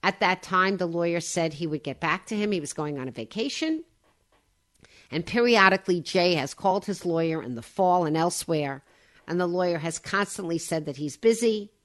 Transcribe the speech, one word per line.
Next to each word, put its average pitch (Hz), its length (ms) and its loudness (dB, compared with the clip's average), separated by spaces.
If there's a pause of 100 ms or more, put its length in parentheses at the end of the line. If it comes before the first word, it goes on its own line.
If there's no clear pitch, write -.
At 196 160 0
that 185 240 0
time, 190 340 2
the 180 100 -2
lawyer 170 340 -2
said 165 340 -2
he 160 140 -6
would 151 160 -6
get 139 160 -8
back 170 260 -2
to 220 100 -6
him. 208 140 0
He 190 80 0
was 143 140 -6
going 147 260 -6
on 127 80 -8
a 127 60 -10
vacation. 277 720 -6 (1200)
And 160 160 -4
periodically, 196 760 4
Jay 175 340 2
has 143 180 -2
called 190 340 0
his 196 200 -6
lawyer 165 340 0
in 123 140 -8
the 117 80 -8
fall 180 420 2
and 151 120 0
elsewhere, 156 680 -2 (460)
and 175 120 0
the 180 60 2
lawyer 175 320 0
has 165 220 -6
constantly 196 580 -4
said 160 280 -4
that 139 100 -8
he's 143 200 -8
busy 226 540 2 (140)